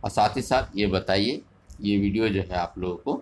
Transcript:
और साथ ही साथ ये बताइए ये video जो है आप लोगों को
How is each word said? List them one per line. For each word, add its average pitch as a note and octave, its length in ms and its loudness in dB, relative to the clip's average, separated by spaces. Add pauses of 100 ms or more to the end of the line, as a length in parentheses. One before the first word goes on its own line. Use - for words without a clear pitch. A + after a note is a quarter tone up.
और A2 60 -2
साथ - 280 2
ही C3 40 -2
साथ B2+ 360 0
ये G#2 100 2
बताइए G2+ 540 0 (400)
ये G2+ 160 2
video G2+ 320 2
जो F#2+ 120 0
है F2+ 140 -6
आप F2 220 -4
लोगों F2+ 180 -4
को C#3 260 -4